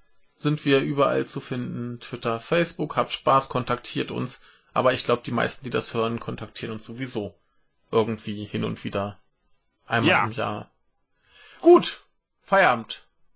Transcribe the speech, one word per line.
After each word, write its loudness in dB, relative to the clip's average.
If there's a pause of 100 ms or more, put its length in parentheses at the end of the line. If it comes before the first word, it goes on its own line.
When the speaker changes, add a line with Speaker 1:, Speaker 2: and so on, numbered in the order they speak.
(360)
Speaker 1:
sind -2
wir 6
überall 2
zu -8
finden. -8
Twitter, -6
Facebook, -2
habt 0
Spaß, 2
kontaktiert -4
uns. -8 (320)
Aber 4
ich -4
glaub, 0
die -8
meisten, -2
die -10
das -4
hören, -2
kontaktieren -10
uns -12
sowieso -8 (560)
irgendwie -2
hin -6
und -6
wieder. -6 (680)
Einmal 2
Speaker 2:
Ja. 4
Speaker 1:
im -4
Jahr. -6 (880)
Gut, 6 (380)
Feierabend. 2 (340)